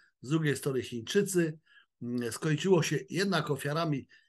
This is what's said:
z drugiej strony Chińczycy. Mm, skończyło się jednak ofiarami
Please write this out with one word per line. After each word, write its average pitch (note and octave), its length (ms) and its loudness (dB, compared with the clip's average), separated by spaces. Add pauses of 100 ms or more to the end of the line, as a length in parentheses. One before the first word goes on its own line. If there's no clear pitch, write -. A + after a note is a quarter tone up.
(220)
z A#2+ 80 -8
drugiej D3+ 280 2
strony C3 260 -2
Chińczycy. E3 760 0 (420)
Mm, A#2+ 300 -4
skończyło D#3 520 2
się - 160 -2 (100)
jednak E3 420 0
ofiarami D3 560 -2 (220)